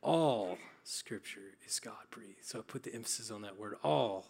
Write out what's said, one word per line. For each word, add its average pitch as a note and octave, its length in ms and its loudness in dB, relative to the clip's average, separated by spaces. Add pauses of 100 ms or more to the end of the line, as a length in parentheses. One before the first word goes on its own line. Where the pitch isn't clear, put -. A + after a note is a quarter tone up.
all B2+ 560 6 (260)
Scripture - 720 -10 (100)
is - 120 -2
God-breathed. - 640 -12
So - 160 -8
I - 20 -6
put - 220 -8
the - 100 -8
emphasis A#2 380 -4
on G#2 120 -8
that G2 160 -10
word, G#2+ 240 -8
all. B2+ 460 4